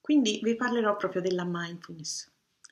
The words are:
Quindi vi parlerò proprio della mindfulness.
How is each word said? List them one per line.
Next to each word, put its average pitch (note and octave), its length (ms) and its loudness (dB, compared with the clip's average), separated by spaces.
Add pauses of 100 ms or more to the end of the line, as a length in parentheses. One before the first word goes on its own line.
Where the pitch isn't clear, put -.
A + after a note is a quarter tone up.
Quindi B3 400 4
vi A3+ 140 2
parlerò A3+ 400 2
proprio F#3 260 -2
della F3+ 240 0
mindfulness. E3+ 840 -8 (400)